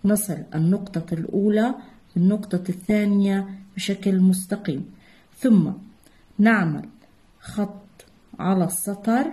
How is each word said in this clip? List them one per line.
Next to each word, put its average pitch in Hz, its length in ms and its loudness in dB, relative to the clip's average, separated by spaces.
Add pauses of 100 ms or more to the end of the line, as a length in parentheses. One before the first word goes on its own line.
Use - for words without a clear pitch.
نصل 202 320 0 (180)
النقطة 170 580 0
الأولى 208 600 0 (400)
بالنقطة 185 540 2
الثانية 202 760 0 (280)
بشكل 190 440 0
مستقيم. 185 680 0 (540)
ثم 196 320 4 (680)
نعمل 190 460 2 (560)
خط - 640 -10 (340)
على 185 260 0
السطر 220 680 -2